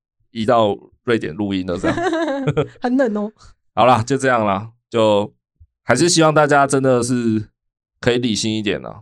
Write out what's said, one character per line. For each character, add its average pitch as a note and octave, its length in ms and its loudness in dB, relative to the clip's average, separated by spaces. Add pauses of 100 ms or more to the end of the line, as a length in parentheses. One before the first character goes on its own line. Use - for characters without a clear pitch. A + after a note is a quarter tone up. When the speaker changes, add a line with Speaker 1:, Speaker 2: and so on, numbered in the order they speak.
(300)
Speaker 1:
移 A2+ 160 -8
到 A2+ 320 2 (260)
瑞 A#2 140 0
典 G2+ 160 -8
录 G2 220 -4
音 F#2 100 -4
了， F2+ 120 -4
这 F#2 100 -4
样。 - 100 -2 (400)
Speaker 2:
<laughs> D#3 420 -4
很 B3 160 -2
冷 A#3+ 220 0
哦。 G#3 140 -6 (420)
Speaker 1:
好 - 140 2
啦， A#2+ 160 4
就 C3+ 120 -2
这 C3 120 -2
样 A#2+ 180 2
啦， G2+ 240 -2 (200)
就 G#2+ 440 2 (500)
还 B2 120 0
是 D#3+ 120 2
希 E3 140 2
望 D#3 100 4
大 D3+ 140 4
家 C#3+ 220 4
真 C3+ 160 0
的 B2+ 180 2
是 A2+ 480 -2 (500)
可 A#2+ 120 0
以 B2 80 0
理 A#2+ 160 -2
性 A2 180 -2
一 A2 80 -2
点 F#2+ 180 -4
啦， A#1 220 -16